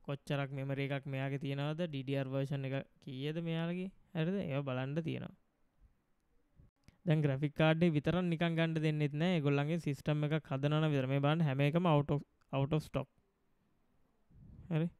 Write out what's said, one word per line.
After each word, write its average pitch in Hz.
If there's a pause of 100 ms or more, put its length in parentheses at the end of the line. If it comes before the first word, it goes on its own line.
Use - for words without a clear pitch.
කොච්චරක් 139
මෙමරි 139
එකක් 135
මෙයාගේ 135
තියෙනවද, 143
ඩී 147
ඩී 135
ආර් 131
වර්ෂන් 135
එක 135 (220)
කීයද 147
මෙයාලගේ, 170 (200)
හරිද? 170
ඒවා 139
බලන්න 131
තියෙනවා. 131 (1700)
දැන් 156
ග්‍රැෆික් 143
කාඩ් 160
එක 170
විතරක් 156
නිකන් 170
ගන්න 165
දෙන්නෙත් 151
නෑ. 165
ඒගොල්ලන්ගේ 143
සිස්ටම් 151
එකක් 151
හදනවා 147
නම් 156
විතර. 131
මේ 139
බලන්න 156
හැම 139
එකම 147
out 147
of, 147 (280)
out 139
of 151
stock. - (1600)
හරි. 170 (120)